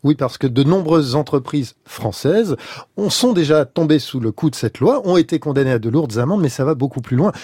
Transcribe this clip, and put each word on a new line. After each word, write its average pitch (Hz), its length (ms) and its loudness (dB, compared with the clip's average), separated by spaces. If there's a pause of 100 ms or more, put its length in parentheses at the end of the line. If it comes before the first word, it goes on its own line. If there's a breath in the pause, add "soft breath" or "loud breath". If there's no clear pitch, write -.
Oui, 143 120 4
parce 131 220 -4
que 135 100 -2
de 127 160 2
nombreuses 156 520 2
entreprises 139 600 -2 (100)
françaises 156 720 -2 (400 loud breath)
ont, 208 120 -2
sont 247 220 2
déjà 156 320 4
tombées 156 360 2
sous - 200 -6
le 113 140 -2
coup 160 160 -2
de 123 60 -4
cette - 240 -4
loi, 208 280 2
ont 180 80 2
été 165 240 2
condamnées 135 320 0
à 120 80 2
de 117 100 -4
lourdes 123 280 -2
amendes, 165 240 0
mais 147 80 0
ça 131 160 -4
va 151 100 0
beaucoup 131 240 -4
plus 123 160 -4
loin. 175 160 2 (120 loud breath)